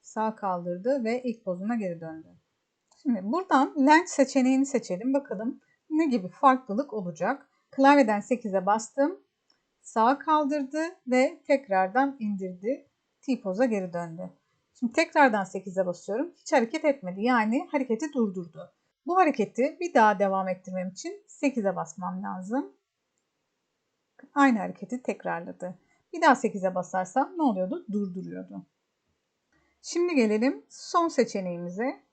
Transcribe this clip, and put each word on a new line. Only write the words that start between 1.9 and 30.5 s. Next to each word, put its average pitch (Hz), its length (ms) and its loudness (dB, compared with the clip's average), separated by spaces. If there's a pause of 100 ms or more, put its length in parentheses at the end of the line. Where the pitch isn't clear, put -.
döndü. 160 260 -14 (760)
Şimdi 240 200 0
buradan 320 540 2
Launch 302 300 6
seçeneğini 269 580 2
seçelim. 233 480 -4
Bakalım 240 480 -4 (280)
ne 320 160 2
gibi 233 220 0
farklılık 262 680 0
olacak. 196 560 -6 (220)
Klavyeden 269 480 6
sekize 196 460 -2
bastım. 277 540 0 (600)
Sağa 240 380 2
kaldırdı 302 600 0 (260)
ve 262 400 2
tekrardan 262 720 2
indirdi. 196 680 -6 (340)
T-poza 233 440 -2
geri 190 280 -2
döndü. 170 360 -8 (440)
Şimdi 240 200 -4
tekrardan 277 500 4
sekize 185 420 -4
basıyorum. 202 520 -6
Hiç - 160 -6
hareket 277 320 0
etmedi. 196 360 -2
Yani 240 500 2
hareketi 269 420 -2
durdurdu. 185 580 -4 (340)
Bu 349 120 0
hareketi 285 640 2
bir 349 140 -6
daha 214 260 6
devam 190 280 0
ettirmem 185 420 -6
için 359 380 -12
sekize 226 480 -2
basmam 185 480 -8
lazım. 202 500 -6 (1600)
Aynı 269 240 6
hareketi 190 420 -8
tekrarladı. 180 800 -8 (340)
Bir 330 80 -4
daha 294 140 8
sekize 190 400 -4
basarsam 190 640 -4
ne 330 40 -2
oluyordu? 220 500 -2
Durduruyordu. 185 760 -8 (1160)
Şimdi 349 340 -2
gelelim 233 540 2